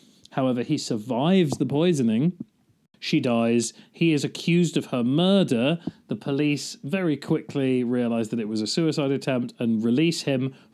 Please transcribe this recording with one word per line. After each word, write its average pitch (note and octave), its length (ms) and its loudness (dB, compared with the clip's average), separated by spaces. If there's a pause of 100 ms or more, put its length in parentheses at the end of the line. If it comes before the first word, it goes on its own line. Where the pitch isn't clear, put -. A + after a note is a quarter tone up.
(320)
However, B2+ 300 0
he D3 140 -2
survives C3 800 0
the D3 100 -2
poisoning. C#3 680 2 (640)
She - 220 0
dies. A#2 520 0 (200)
He E3 200 2
is C#3 100 0
accused E3 540 2
of C#3 100 -2
her B2 180 -2
murder. D#3 760 2 (300)
The A#2+ 80 -6
police C#3+ 680 -2
very D#3+ 320 -2
quickly C3 680 0
realize A#2 460 0
that A#2 100 -4
it G#2+ 80 -4
was A2 120 -2
a G#2+ 60 -2
suicide D3 460 0
attempt C3 460 -2
and A2+ 260 0
release D#3 380 2
him C3+ 320 -2 (200)